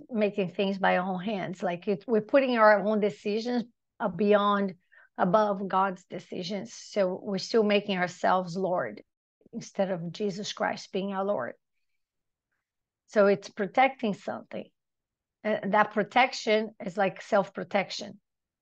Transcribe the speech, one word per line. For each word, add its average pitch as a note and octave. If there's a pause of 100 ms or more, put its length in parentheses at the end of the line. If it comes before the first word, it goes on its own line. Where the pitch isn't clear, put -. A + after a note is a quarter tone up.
(120)
making G3+
things G3
by F#3
our F3+
own F#3
hands. F#3+
Like F3
it, G3+
we're A3
putting B3
our G#3+
own G#3
decisions, A3 (360)
uh, A3
beyond, G3+ (420)
above G3+
God's F#3+
decisions. F#3
So F#3+
we're G3
still A3
making G3+
ourselves F3+
Lord E3+ (520)
instead G3
of E3+
Jesus G3+
Christ -
being G3
our F#3+
Lord. D#3+ (1500)
So G3+
it's G3
protecting A3+
something. - (800)
Uh, G#3+
that G#3
protection A3 (100)
is F#3
like F#3+
self-protection - (420)